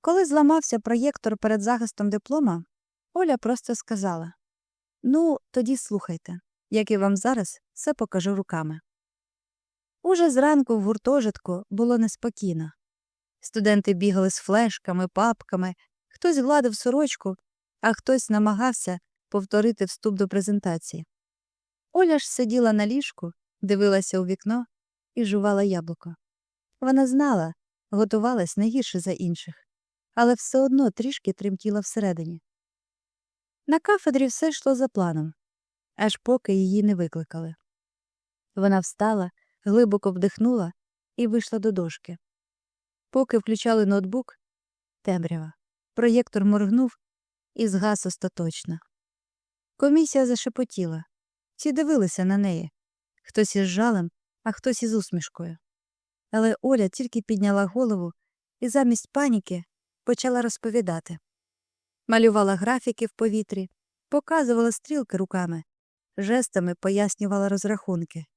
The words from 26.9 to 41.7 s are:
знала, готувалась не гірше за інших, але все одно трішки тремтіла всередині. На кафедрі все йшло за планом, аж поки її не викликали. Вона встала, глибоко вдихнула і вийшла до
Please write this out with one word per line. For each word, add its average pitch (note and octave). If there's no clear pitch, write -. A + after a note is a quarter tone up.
знала, B3
готувалась G#3+
не G3+
гірше A3+
за F#3
інших, E3+
але A#3+
все -
одно C4+
трішки A#3
тремтіла G3+
всередині. E3+
На D#4
кафедрі C#4+
все D#4
йшло C#4
за B3
планом, D#3+
аж G#3
поки A#3+
її F#3+
не G#3
викликали. E3
Вона G3
встала, G#3
глибоко G3+
вдихнула G3
і A#3+
вийшла A3+
до G#3+